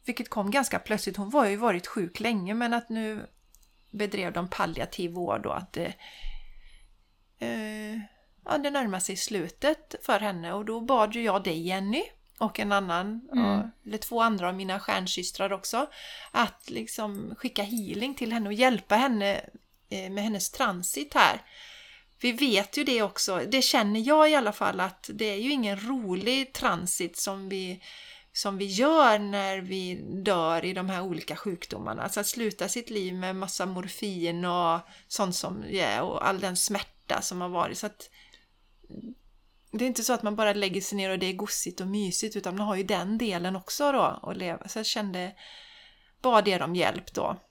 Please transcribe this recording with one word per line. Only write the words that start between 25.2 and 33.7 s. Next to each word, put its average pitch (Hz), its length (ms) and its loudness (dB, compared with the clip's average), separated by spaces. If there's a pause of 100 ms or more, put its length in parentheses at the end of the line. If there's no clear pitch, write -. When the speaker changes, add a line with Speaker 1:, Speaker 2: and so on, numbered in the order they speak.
Speaker 1:
är 208 120 -2
ju 233 140 0
ingen 214 380 0
rolig 247 640 0
transit 180 640 -2
som 196 320 -4
vi, 185 340 -6 (500)
som 196 260 -2
vi 196 80 0
gör 240 520 6
när 202 400 -2
vi 185 360 -4 (300)
dör 165 400 4
i 180 80 -2
de 190 180 -4
här 180 120 -2
olika 165 340 -6
sjukdomarna. - 680 -6
Alltså 202 180 -2
att 208 60 -2
sluta 208 420 -2
sitt 233 220 -6
liv 190 240 -2
med 185 220 -4
massa 185 300 -4
morfin 180 800 -4